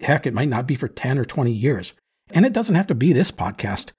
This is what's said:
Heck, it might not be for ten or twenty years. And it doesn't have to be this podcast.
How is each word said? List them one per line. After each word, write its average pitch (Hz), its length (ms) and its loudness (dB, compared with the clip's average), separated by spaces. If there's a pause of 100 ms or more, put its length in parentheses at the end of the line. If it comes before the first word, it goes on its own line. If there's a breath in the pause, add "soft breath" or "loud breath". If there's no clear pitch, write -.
Heck, 151 260 0
it 120 80 -4
might 131 140 0
not 127 180 -2
be 139 80 0
for 127 140 -4
ten 131 300 -2
or 123 60 0
twenty 120 280 -2
years. 117 420 -2 (360)
And 185 160 6
it 247 80 0
doesn't 226 220 0
have 196 100 2
to - 80 0
be 135 180 2
this 127 180 2
podcast. - 680 -6